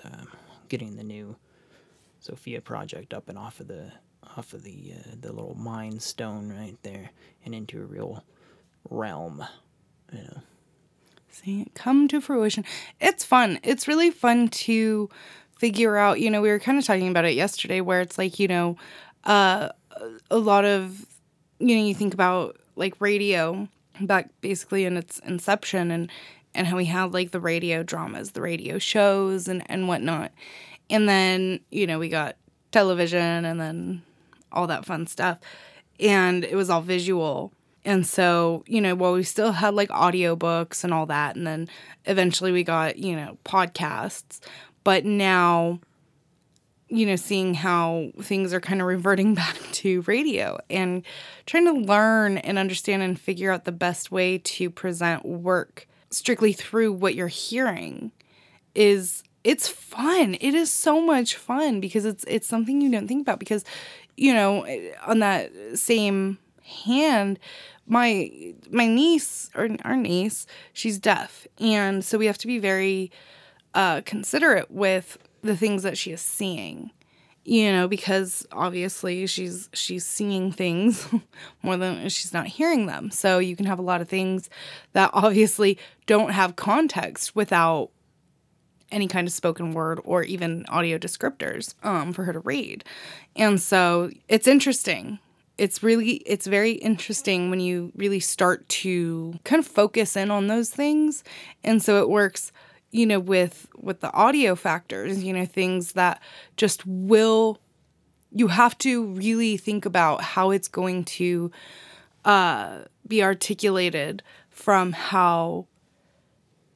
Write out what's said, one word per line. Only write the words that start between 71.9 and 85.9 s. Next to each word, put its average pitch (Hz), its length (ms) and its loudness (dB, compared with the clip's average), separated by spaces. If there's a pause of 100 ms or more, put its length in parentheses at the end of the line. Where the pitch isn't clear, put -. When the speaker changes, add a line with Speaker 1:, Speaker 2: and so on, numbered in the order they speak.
Speaker 2:
so - 140 0
we 214 100 2
have 208 120 -2
to - 80 -12
be 240 120 -2
very, 190 520 0 (640)
uh, 175 320 2
considerate 214 680 0
with 190 460 -2 (260)
the 214 120 0
things 202 280 0
that 185 140 -4
she 185 140 -8
is 170 80 -10
seeing, 160 720 -6 (540)
you 214 260 4
know, 180 160 4
because 190 640 -2
obviously 180 760 -4
she's, 180 440 -8
she's 180 340 -6
seeing 196 460 -2
things 190 560 0 (280)
<laughs> - 260 -20
more 185 160 -2
than, 185 320 -4
she's - 240 -6
not 170 140 -4
hearing 294 400 0
them. 147 240 -8
So 185 280 2
you 180 160 -2
can 196 120 -2
have 185 120 -2
a 185 40 -6
lot 180 180 0
of 170 80 -8
things 185 400 -2 (440)
that 190 200 6
obviously 202 640 4 (300)